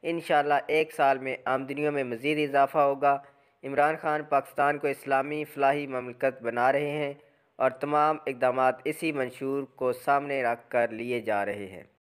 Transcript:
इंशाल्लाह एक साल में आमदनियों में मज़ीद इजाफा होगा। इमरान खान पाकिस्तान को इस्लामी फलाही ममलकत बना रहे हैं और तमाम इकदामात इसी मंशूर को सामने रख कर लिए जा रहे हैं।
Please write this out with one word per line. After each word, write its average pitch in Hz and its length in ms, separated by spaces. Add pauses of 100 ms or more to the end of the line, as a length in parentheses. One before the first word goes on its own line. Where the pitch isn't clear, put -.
इंशाल्लाह 147 680
एक 156 220
साल 139 260
में 131 160 (120)
आमदनियों 139 440
में 143 140
मज़ीद 131 340
इजाफा 139 440
होगा। 139 300 (500)
इमरान 143 320
खान 151 340
पाकिस्तान 143 480
को 143 100
इस्लामी 139 580
फलाही 139 420
ममलकत 127 560
बना 120 260
रहे 143 220
हैं 143 240 (420)
और 131 240
तमाम 151 360 (100)
इकदामात 127 580
इसी 151 260
मंशूर 135 500 (160)
को 127 160
सामने 139 480
रख 117 280
कर 117 220
लिए 120 300
जा 104 220
रहे 101 220
हैं। 92 180 (160)